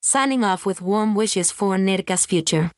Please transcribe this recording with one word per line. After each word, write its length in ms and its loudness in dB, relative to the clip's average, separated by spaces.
signing 400 0
off 240 0
with 160 -4
warm 320 0
wishes 340 0
for 280 0
Nerja's 500 0
future. 500 0